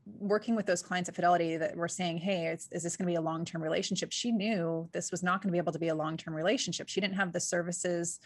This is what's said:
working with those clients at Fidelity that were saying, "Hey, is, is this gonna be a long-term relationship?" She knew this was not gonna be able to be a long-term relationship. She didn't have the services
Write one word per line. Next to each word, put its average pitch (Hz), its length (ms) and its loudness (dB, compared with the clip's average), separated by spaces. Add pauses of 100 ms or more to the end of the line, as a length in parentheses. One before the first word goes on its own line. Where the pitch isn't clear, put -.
(180)
working 208 380 2
with 202 100 0
those 175 160 2
clients 180 260 -2
at 170 60 -8
Fidelity 170 420 4
that 156 200 -2
were 170 100 0
saying, 170 320 -2
"Hey, 170 300 0
is, 165 240 -4
is 165 100 -4
this 170 140 -2
gonna 185 100 0
be 175 80 2
a 170 60 2
long-term 165 420 -2
relationship?" 170 480 0
She - 220 0
knew 170 600 0
this - 200 -4
was 180 100 -4
not 180 200 2
gonna 190 100 2
be 175 60 4
able 165 140 2
to 160 60 -6
be 165 100 0
a 160 60 2
long-term 156 400 -4
relationship. 175 540 0
She - 120 0
didn't 190 140 0
have 185 180 0
the 175 60 -4
services 175 880 -2